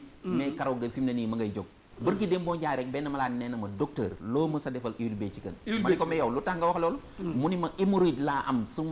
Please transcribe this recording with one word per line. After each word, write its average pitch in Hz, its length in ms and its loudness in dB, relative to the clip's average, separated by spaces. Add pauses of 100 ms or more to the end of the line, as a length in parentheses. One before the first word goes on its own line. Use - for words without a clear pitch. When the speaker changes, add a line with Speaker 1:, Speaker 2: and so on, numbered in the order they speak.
(240)
Speaker 1:
Hmm. - 140 0
Speaker 2:
Mais 139 140 0
karaw 135 240 0
ga 120 140 -2
fi 123 120 -6
mu 131 60 2
ne 123 60 2
nii 117 140 0
ma 110 100 0
ngay 110 160 0
jóg. 98 120 -4 (360)
Bërki 190 260 2
démb 175 180 2
boo 170 100 0
njaay 151 220 0
rek 127 140 -2
benn 143 200 -2
malade 131 260 0
nee 120 100 -4
na 123 100 -4
ma, 104 100 -4 (100)
"Docteur, 104 480 -2
loo 139 220 2
mës 151 180 -2
a 135 60 -4
defal 120 260 -4
huile 113 160 -2
bee 101 180 -2
ci - 80 -12
gën." 90 140 -8 (140)
Speaker 1:
Huile 220 160 0
Speaker 2:
Ma - 60 2
Speaker 1:
bee 185 40 8
Speaker 2:
ne 165 60 2
ko, 170 60 4
Speaker 1:
ci 160 40 -2
Speaker 2:
"Mais 165 80 0
Speaker 1:
gën. 147 80 4
Speaker 2:
yow 117 80 2
lu 135 80 0
tax 185 160 -2
nga 165 80 2
wax 175 140 4
loolu?" 170 180 2 (220)
Speaker 1:
Hmm. 170 160 -2
Speaker 2:
Mu 135 120 2
ni 185 100 2
ma, 165 200 -2
"Hémorroïde 180 460 4
laa 143 240 2
am, 123 180 2
suma 160 260 -4